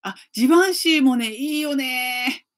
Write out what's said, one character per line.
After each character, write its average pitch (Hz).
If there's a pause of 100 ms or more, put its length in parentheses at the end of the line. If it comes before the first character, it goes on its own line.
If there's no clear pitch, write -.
あ、 190 (180)
ジ 226
バ 339
ン 370
シ 320
ー 277
も 254
ね、 226
い 294
い -
よ 294
ね。 254 (140)